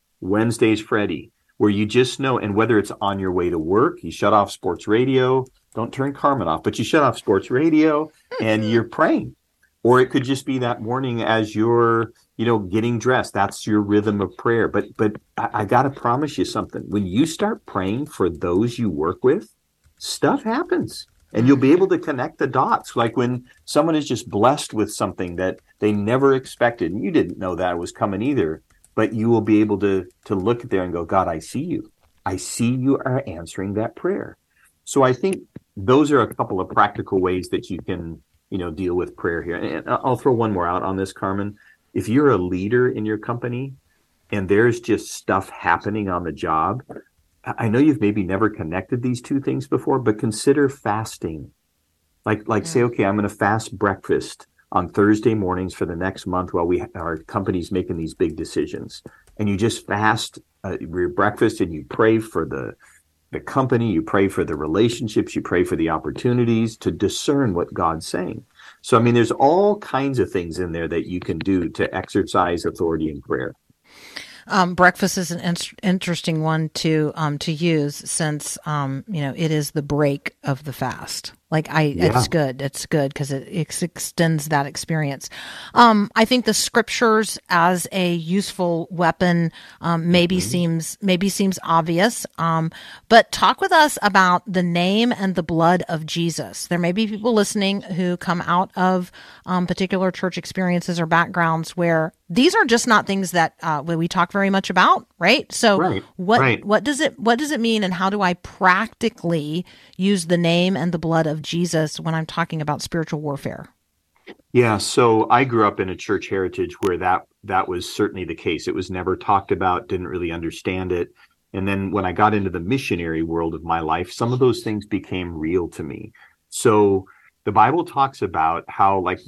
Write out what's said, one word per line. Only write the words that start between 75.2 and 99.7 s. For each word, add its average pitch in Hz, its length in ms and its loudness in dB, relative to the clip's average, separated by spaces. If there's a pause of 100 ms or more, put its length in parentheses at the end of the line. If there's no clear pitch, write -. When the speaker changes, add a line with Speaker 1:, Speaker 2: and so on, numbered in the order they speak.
Speaker 2:
an 170 100 -8
in-, 175 160 -2 (260)
interesting 175 600 0
one 156 280 0
to, 156 440 0
um, 147 240 -2
to 165 140 -4
use 151 440 0 (140)
since, 151 560 -4
um, 139 400 -4
you 180 140 -4
know, 139 160 -4
it 160 140 0
is 151 220 -2
the 151 100 -2
break 143 600 -2
of 139 220 -4
the 143 80 -10
fast. - 600 -8 (200)
Like, 156 160 -2
I, 156 140 0
Speaker 1:
Yeah. 151 340 2
Speaker 2:
it's 123 120 2
good. 139 340 -2
It's - 240 -8
good 143 260 0
'cause 143 200 -6
it, 135 160 -8
it - 340 -6
extends 160 680 -2
that 143 160 0
experience. 143 640 -4 (460)
Um, 220 400 6
I 226 100 4
think 247 200 2
the 220 100 2
scriptures 220 920 0
as 175 420 2
a 180 240 0
useful 170 760 -2
weapon, 170 640 2 (300)
um, 170 320 0
maybe 175 240 4
Speaker 1:
Mm-hmm. 175 120 -2
Speaker 2:
seems, 165 540 -2
maybe 185 260 2
seems 190 360 0
obvious. 170 600 2 (140)
Um, 160 320 0 (380)
but - 240 8
talk - 280 2
with 381 120 0
us 311 280 6
about 185 460 4
the 185 160 0
name 185 480 2
and 190 240 -2
the 175 80 -2
blood 165 460 4
of 160 180 -6
Jesus. 156 600 -4
There 175 100 0
may 175 140 0
be 214 160 0
people 214 240 -2
listening 202 500 0
who 180 340 -2
come 175 260 -4
out 180 340 0
of, 185 340 0 (340)
um, 180 220 -2
particular 185 460 -2